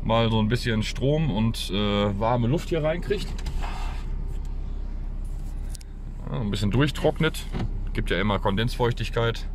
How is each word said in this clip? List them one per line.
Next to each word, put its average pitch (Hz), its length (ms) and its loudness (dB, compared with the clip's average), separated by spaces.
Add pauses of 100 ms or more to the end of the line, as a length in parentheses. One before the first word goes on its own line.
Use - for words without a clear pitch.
mal 113 280 4
so 110 80 4
ein 107 80 4
bisschen 117 340 2
Strom 143 480 2
und, 110 400 0
äh, 101 500 2
warme 117 280 2
Luft 156 220 0
hier 160 140 0
reinkriegt. 170 440 0 (3000)
Ja, 139 120 -4
ein 107 100 -2
bisschen 101 220 0
durchtrocknet. 151 720 2 (480)
Gibt - 160 0
ja 85 100 2
immer 98 200 2
Kondensfeuchtigkeit. 113 1160 0